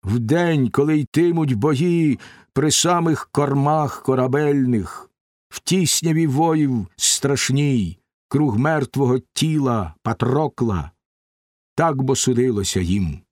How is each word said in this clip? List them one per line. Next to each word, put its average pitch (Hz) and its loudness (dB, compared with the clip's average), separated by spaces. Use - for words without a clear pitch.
Вдень, 127 0
коли 151 2
йтимуть 160 0
бої 151 0
при 143 0
самих 170 0
кормах 143 0
корабельних, 127 0
в - -16
тісняві 165 0
воїв 143 0
страшній, 135 0
круг 139 0
мертвого 135 0
тіла 127 -2
Патрокла, 117 -2
так 151 0
бо 131 0
судилося 117 0
їм. 87 -2